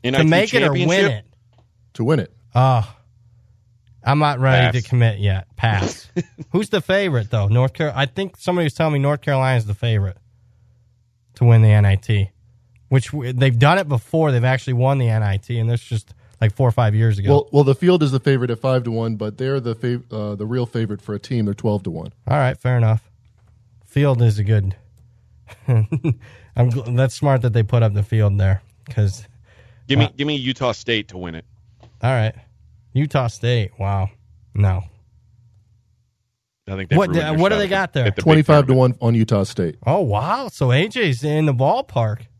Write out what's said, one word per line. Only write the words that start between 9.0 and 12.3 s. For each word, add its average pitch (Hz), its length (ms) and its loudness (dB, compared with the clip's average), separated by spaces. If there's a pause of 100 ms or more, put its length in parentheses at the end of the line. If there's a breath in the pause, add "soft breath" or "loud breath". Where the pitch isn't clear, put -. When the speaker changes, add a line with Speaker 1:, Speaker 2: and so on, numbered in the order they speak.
Speaker 2:
Carolina 131 360 0
is 110 80 -2
the 104 80 -6
favorite 101 440 -2 (1160)
to 123 100 0
win 113 160 8
the 110 80 6
N 104 160 6
I 98 100 4
T, 98 360 -2 (580)